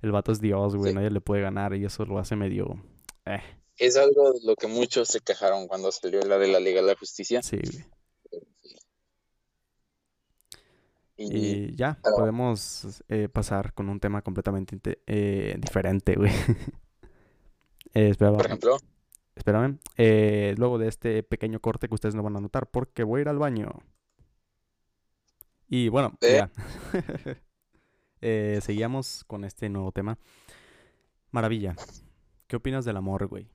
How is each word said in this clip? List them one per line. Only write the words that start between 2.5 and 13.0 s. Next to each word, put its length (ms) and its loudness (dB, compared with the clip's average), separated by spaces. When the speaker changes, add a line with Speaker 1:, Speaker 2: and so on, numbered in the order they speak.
Speaker 1:
eh. 140 -6
Speaker 2:
Es 200 4
algo 360 6
de 120 0
lo 120 4
que 100 -6
muchos 420 0
se 120 0
quejaron 460 0
cuando 260 -2
salió 300 -2
la 140 2
de 120 4
la 120 6
Liga 220 2
de 60 4
la 80 4
Justicia. 460 -4
Speaker 1:
Sí, 160 -6
güey. 260 -8
Speaker 2:
Y 200 -6
Speaker 1:
Y 400 -2
ya, 260 -2
Speaker 2:
pero 140 2
Speaker 1:
podemos, 920 -2